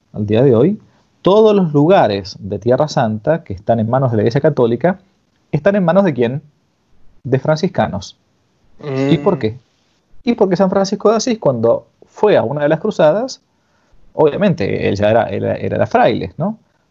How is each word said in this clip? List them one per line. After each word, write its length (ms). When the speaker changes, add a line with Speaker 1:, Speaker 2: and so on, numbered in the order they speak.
Speaker 1:
al 140
día 180
de 100
hoy, 280
todos 340
los 180
lugares 680
de 200
Tierra 300
Santa 560
que 80
están 260
en 100
manos 220
de 60
la 60
Iglesia 180
Católica, 580
¿están 240
en 80
manos 180
de 100
quién? 280
De 160
franciscanos. 760
¿Y 100
por 180
Speaker 2:
Mm. 20
Speaker 1:
qué? 180
Y 100
porque 240
San 120
Francisco 400
de 80
Asís, 220
cuando 480
fue 280
a 80
una 200
de 60
las 120
cruzadas, 600
obviamente, 760
él 60
ya 140
era, 200
era, 260
era 320
fraile, 500
¿no? 200